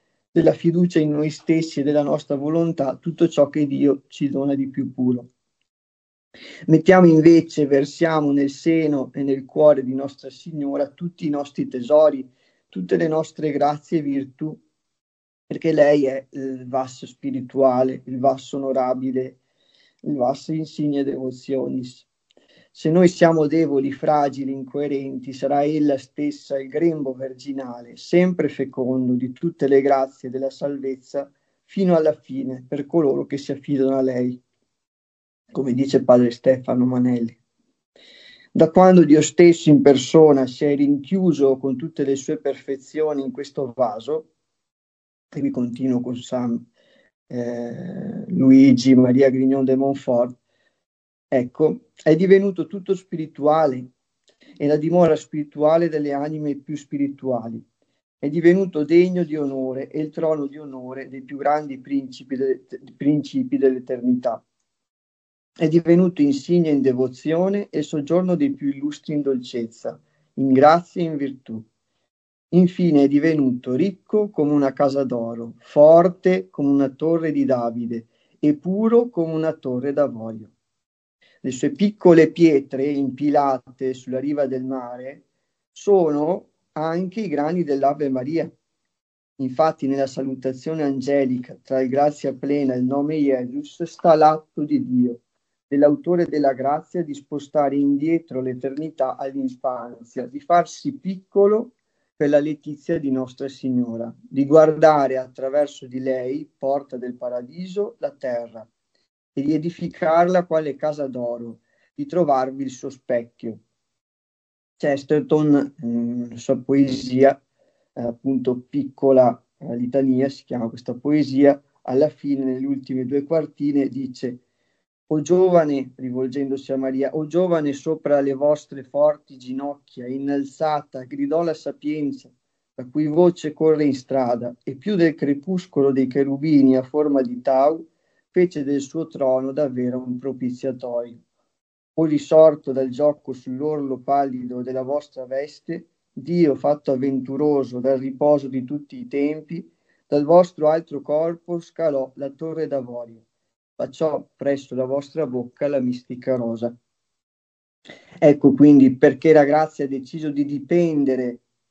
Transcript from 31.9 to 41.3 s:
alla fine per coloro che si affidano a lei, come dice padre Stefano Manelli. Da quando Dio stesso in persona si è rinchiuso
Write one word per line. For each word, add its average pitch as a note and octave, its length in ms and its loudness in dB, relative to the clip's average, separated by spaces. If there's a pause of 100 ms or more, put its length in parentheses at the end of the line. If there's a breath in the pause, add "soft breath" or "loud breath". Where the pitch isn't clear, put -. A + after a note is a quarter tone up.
alla D#3 160 2
fine C3 560 -10
per C#3 180 -8
coloro C#3 400 0
che C#3 120 -8
si C3+ 160 -10
affidano C3+ 420 -2
a C3+ 60 0
lei, B2 420 -4 (1120)
come C3+ 200 -4
dice C3 300 0
padre B2 280 4
Stefano B2 540 0
Manelli. B2 540 -2 (1120 soft breath)
Da D#3+ 200 4
quando F#3 340 8
Dio D3+ 160 6
stesso E3+ 480 6
in C#3+ 120 8
persona C#3 640 6
si B2+ 200 -6
è C#3+ 100 2
rinchiuso C#3+ 800 0